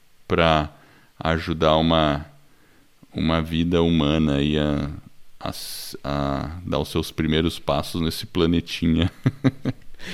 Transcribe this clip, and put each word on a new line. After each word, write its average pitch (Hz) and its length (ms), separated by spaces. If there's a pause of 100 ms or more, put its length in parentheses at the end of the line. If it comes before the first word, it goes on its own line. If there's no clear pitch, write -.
(260)
pra 82 480 (460)
ajudar 80 560
uma, 80 500 (880)
uma 80 280
vida 82 420
humana 78 540
aí 76 200
a, 73 320 (480)
a - 120
s-, - 520
a 69 640
dar - 140
os 76 80
seus 80 240
primeiros 78 480
passos 76 420
nesse 80 240
planetinha. 82 840 (320)
<laughs> - 400 (300)